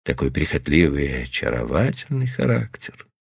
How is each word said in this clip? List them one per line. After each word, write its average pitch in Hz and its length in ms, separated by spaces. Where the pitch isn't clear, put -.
Такой 67 280
прихотливый 71 760
и 64 180
очаровательный 67 1040
характер. - 840